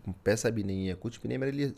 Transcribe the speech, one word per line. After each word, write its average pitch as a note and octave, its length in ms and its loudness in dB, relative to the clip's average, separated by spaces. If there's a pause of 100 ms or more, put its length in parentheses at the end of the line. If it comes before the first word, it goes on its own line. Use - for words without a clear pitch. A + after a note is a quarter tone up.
पैसा G#2 400 2
भी A2 140 0
नहीं F#2+ 240 0
है, F#2 60 0
कुछ A2+ 240 -8
भी A#2 120 -6
नहीं B2+ 80 -2
है। - 20 -2
मेरे C3+ 120 0
लिए C#3 260 -2